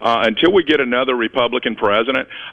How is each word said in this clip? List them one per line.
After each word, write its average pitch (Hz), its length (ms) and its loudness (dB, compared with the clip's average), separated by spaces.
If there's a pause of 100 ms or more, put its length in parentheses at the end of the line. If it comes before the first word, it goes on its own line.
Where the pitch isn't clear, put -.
uh, 117 260 2
until 113 260 2
we 190 120 4
get 147 160 2
another 127 340 0
Republican 120 640 -2
president, 117 500 0 (260)